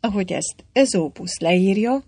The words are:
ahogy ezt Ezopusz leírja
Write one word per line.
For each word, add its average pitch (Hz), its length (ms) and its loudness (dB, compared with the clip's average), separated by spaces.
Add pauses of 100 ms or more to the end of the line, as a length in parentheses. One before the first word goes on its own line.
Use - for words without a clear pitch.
ahogy 196 320 -2
ezt - 400 -8
Ezopusz 180 640 0
leírja 196 680 2